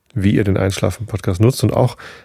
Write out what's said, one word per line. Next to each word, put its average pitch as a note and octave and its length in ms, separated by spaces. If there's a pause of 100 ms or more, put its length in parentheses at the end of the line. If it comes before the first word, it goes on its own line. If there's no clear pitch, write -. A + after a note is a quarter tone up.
(140)
wie G2+ 200
ihr - 80
den F#2+ 140
Einschlafen-Podcast G2 840
nutzt A#2+ 220
und - 100
auch, - 240 (280)